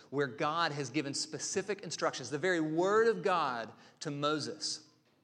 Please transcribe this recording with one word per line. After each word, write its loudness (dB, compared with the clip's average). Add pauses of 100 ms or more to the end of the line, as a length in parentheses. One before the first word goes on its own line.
where 0
God 0
has -4
given -2
specific -4
instructions, -4
the -2
very 2
word 4
of 2
God 0 (320)
to -6
Moses. -2 (440)